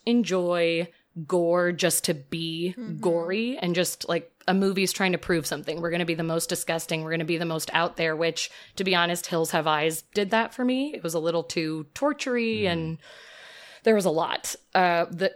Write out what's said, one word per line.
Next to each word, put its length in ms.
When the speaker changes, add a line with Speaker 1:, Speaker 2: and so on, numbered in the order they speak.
Speaker 1:
enjoy 840
gore 460
just 320
to 100
be 640
Speaker 2:
Mm-hmm. 220
Speaker 1:
gory 560
and 180
just, 320
like, 240
a 60
movie's 400
trying 200
to 60
prove 280
something. 340
We're 100
gonna 140
be 100
the 80
most 280
disgusting. 540
We're 80
gonna 120
be 140
the 80
most 260
out 240
there, 200
which, 340
to 80
be 100
honest, 340
Hills 240
Have 140
Eyes 360
did 200
that 200
for 140
me. 280
It 80
was 120
a 60
little 240
too 500
tortury 720
Speaker 3:
Mm. 80
Speaker 1:
and 260
there 100
was 100
a 60
lot. 440
Uh, 360
the, 260